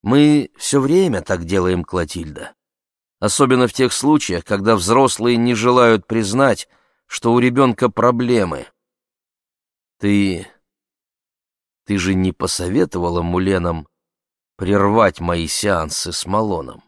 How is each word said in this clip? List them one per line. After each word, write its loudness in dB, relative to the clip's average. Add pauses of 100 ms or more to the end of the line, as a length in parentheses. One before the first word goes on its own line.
Мы 4
все 0
время 2
так -4
делаем, 0
Клотильда. -8 (680)
Особенно 2
в -4
тех 0
случаях, 0
когда 0
взрослые 2
не 2
желают 4
признать, 0 (380)
что 0
у 4
ребенка 2
проблемы. 0 (1300)
Ты... 0 (1400)
Ты -2
же 0
не 0
посоветовала -4
Муленам -2 (680)
прервать 2
мои -4
сеансы -4
с -8
Малоном? -4